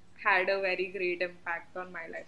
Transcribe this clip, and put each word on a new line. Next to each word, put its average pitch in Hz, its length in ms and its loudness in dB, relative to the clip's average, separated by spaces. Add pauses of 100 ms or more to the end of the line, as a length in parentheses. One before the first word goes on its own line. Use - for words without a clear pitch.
(240)
had 190 260 6
a 196 120 4
very 185 260 0
great 180 340 -2
impact 175 560 -4
on 185 140 -8
my 165 160 -10
life. - 200 -10